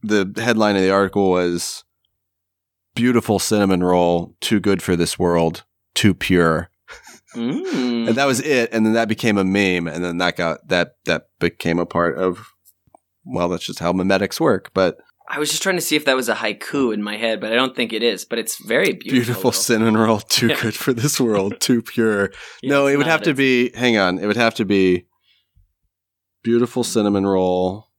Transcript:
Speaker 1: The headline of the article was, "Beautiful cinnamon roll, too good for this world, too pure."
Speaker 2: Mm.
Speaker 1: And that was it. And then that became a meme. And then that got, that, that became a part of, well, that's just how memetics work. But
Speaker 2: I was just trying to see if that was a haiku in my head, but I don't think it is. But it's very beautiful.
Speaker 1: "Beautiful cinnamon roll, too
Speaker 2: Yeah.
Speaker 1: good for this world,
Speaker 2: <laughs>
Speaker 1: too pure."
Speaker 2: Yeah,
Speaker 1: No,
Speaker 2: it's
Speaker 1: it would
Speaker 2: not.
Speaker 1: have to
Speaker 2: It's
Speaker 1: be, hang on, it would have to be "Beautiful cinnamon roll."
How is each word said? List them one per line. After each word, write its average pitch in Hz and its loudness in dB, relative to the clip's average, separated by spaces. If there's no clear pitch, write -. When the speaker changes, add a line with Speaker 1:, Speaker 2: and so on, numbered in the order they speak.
Speaker 1:
The 101 0
headline 110 2
of 98 2
the 95 4
article 98 2
was, 90 -2
"Beautiful 117 2
cinnamon 98 2
roll, 87 2
too 107 0
good 95 0
for 92 0
this 85 -2
world, 85 0
too 98 4
pure." 85 2
Speaker 2:
Mm. 127 -4
Speaker 1:
And 113 0
that 139 0
was 131 0
it. 131 0
And 113 0
then 110 2
that 117 0
became 107 0
a 98 2
meme. 92 0
And 80 -8
then 87 -4
that 87 0
got, 82 -4
that, 87 0
that 80 -4
became 85 -2
a 87 -2
part 85 -2
of, 92 -4
well, 87 -4
that's 90 -6
just - -10
how 87 -2
memetics 95 0
work. 135 -2
But 92 0
Speaker 2:
I 139 -8
was 151 -4
just - -4
trying 190 -2
to 165 -4
see - -4
if 147 -2
that 135 2
was 123 -4
a 110 -2
haiku 113 -4
in 104 -4
my 104 -8
head, 110 -4
but 110 -6
I - 0
don't 131 0
think 113 -4
it 110 -4
is. 104 -2
But 117 -6
it's - -8
very 139 0
beautiful. - -8
Speaker 1:
"Beautiful 117 0
cinnamon 110 0
roll, 110 2
too - -2
Speaker 2:
Yeah. - -2
Speaker 1:
good 107 -4
for - -4
this 120 -2
world, 104 0
Speaker 2:
<laughs> - -4
Speaker 1:
too 120 0
pure." 107 0
Speaker 2:
Yeah, 131 -6
Speaker 1:
No, 139 2
Speaker 2:
it's 139 2
Speaker 1:
it 143 2
would 143 2
Speaker 2:
not. 165 0
Speaker 1:
have 156 0
to 165 0
Speaker 2:
It's 139 -2
Speaker 1:
be, 127 2
hang 117 2
on, 92 2
it 101 -4
would 104 0
have 113 2
to 110 -2
be 92 2
"Beautiful 117 0
cinnamon 101 0
roll." 92 0